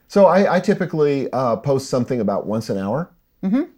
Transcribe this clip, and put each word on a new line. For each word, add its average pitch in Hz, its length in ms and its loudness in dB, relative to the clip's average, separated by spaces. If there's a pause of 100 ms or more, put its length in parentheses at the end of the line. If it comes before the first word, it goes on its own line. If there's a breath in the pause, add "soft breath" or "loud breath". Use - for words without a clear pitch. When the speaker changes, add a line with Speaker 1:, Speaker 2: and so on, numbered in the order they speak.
Speaker 1:
So 196 160 6
I, 175 300 4
I 185 40 2
typically, 151 720 0
uh, 120 260 -2
post 135 320 -2
something 123 300 -2
about 101 260 -2
once 107 240 -4
an 101 80 -4
hour, 110 320 -4 (340)
Speaker 2:
Mm-hmm. 226 200 0 (140)